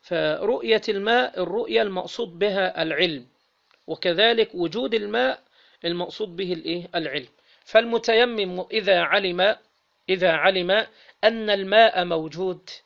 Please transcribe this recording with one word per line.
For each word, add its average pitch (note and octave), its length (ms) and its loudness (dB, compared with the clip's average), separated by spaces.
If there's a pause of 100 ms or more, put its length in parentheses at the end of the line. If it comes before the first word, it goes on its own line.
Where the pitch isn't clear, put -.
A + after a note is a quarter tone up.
فرؤية G#3 880 0
الماء، G#3+ 540 0
الرؤية A3 380 -2
المقصود F#3 580 -6
بها F#3+ 420 0
العلم، D#3+ 460 -2 (600)
وكذلك G#3+ 680 0
وجود F#3 380 -4
الماء A3+ 460 -2 (460)
المقصود F3 500 -6
به F3+ 180 -4
الإيه؟ E3+ 420 -6
العلم. D3 320 -6 (380)
فالمتيمم A3+ 1040 2
إذا G3 300 2
علم، F3+ 540 2 (540)
إذا F#3 220 2
علم F3+ 400 2 (520)
أن A3 260 2
الماء G3 560 4
موجود E3 640 -4 (160)